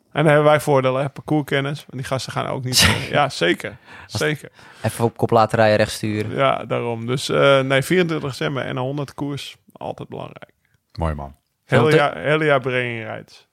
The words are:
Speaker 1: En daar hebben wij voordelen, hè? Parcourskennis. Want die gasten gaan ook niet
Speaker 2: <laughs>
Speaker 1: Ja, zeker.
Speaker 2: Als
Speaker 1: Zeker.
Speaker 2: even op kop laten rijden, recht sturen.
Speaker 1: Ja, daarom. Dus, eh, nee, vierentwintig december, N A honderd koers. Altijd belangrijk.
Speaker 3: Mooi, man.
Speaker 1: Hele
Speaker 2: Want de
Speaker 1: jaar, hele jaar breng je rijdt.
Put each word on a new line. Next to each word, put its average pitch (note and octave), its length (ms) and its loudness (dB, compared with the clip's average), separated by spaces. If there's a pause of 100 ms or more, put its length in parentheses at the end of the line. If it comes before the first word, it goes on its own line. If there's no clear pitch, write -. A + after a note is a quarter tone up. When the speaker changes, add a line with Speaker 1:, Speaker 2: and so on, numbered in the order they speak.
(120)
Speaker 1:
En D3+ 120 0
daar D3+ 80 6
hebben D3+ 180 6
wij D3+ 100 6
voordelen, C3 420 2
hè? D3 60 -4
Parcourskennis. D3 720 -2
Want - 140 -20
die B2+ 120 -10
gasten - 280 -6
gaan B2 140 -4
ook B2+ 180 -6
niet B2+ 240 2 (100)
Speaker 2:
<laughs> - 120 -8
Speaker 1:
Ja, C#3+ 180 2
zeker. B2+ 480 -2 (260)
Speaker 2:
Als - 180 -20
Speaker 1:
Zeker. D3+ 280 -2 (340)
Speaker 2:
even A#2 220 -2
op A2+ 120 0
kop - 140 0
laten A2+ 280 4
rijden, G#2+ 180 6
recht G#2+ 160 2
sturen. G#2+ 440 -4
Speaker 1:
Ja, C3+ 280 0
daarom. A#2+ 420 -6
Dus, C3 220 -4
eh, C#3 320 4
nee, C3+ 220 0
vierentwintig D#3+ 460 0
december, C3 460 -6
N C3 40 -4
A - 20 -4
honderd C#3 340 -6
koers. C#3+ 420 -10 (160)
Altijd - 360 -12
belangrijk. - 420 -14 (420)
Speaker 3:
Mooi, D#2+ 220 -2
man. C#2+ 200 -12 (300)
Speaker 1:
Hele C3 180 2
Speaker 2:
Want D#3 120 4
de D3+ 60 8
Speaker 1:
jaar, C#3+ 160 0
hele D#3 280 0
jaar C#3+ 160 4
breng B2 380 -4
je A2 60 -10
rijdt. G#2+ 480 -14